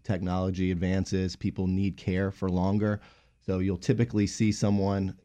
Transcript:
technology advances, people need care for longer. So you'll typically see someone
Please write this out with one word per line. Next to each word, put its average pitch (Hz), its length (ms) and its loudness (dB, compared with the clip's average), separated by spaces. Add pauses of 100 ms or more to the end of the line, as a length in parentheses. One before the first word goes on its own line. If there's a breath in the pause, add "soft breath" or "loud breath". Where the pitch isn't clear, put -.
technology 92 640 0
advances, 92 640 0
people 95 300 -4
need 92 320 0
care 98 320 -2
for 98 200 -4
longer. 101 520 0 (420 soft breath)
So 92 140 -2
you'll 92 200 0
typically 110 500 2
see 107 240 2
someone 98 720 0